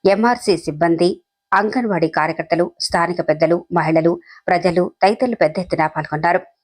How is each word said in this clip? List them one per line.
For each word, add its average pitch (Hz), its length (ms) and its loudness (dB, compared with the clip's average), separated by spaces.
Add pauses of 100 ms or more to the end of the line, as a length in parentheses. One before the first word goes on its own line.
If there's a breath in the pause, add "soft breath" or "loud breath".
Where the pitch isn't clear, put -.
(100)
ఎంఆర్సీ 220 460 2
సిబ్బంది, 170 640 0 (300)
అంగన్వాడీ 208 560 0
కార్యకర్తలు, 160 640 -2 (100)
స్థానిక 175 400 -2
పెద్దలు, 160 520 0
మహిళలు, 165 460 0 (300 loud breath)
ప్రజలు 180 420 0 (120)
తదితరులు 226 340 0
పెద్ద - 220 0
ఎత్తున 165 280 -2
పాల్గొన్నారు. 156 540 -2 (240)